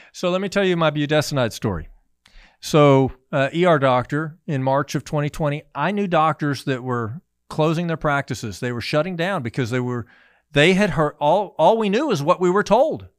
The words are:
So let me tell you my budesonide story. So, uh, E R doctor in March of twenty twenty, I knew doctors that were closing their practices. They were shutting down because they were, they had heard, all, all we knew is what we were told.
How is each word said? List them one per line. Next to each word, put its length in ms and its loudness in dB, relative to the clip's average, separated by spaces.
So 180 -2
let 100 0
me 80 -4
tell 160 0
you 100 2
my 160 2
budesonide 600 0
story. 360 -6
So, 520 4
uh, 220 0
E 140 0
R 120 4
doctor 680 -2
in 160 -4
March 320 -2
of 100 -4
twenty 240 -4
twenty, 360 -4
I 160 -2
knew 160 -2
doctors 580 0
that 180 -4
were 380 -6
closing 400 0
their 80 -4
practices. 640 -4
They 100 -6
were 100 -6
shutting 360 -4
down 260 -4
because 280 -4
they 100 -2
were, 260 -6
they 220 4
had 160 2
heard, 280 -2
all, 400 0
all 180 6
we 120 0
knew 240 0
is 100 -2
what 180 0
we 80 2
were 140 2
told. 460 2